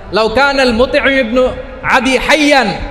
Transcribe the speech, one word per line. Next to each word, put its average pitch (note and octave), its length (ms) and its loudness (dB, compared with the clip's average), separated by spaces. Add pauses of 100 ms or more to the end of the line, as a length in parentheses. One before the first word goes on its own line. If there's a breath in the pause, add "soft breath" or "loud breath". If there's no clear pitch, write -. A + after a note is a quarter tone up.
(140)
"লাউ G#3+ 160 0
কানাল C4+ 420 2
মুতঈম B3 360 0
ইবনু B3+ 400 0 (360)
আদি B3 340 0
হাইয়ান C#4 560 2 (180)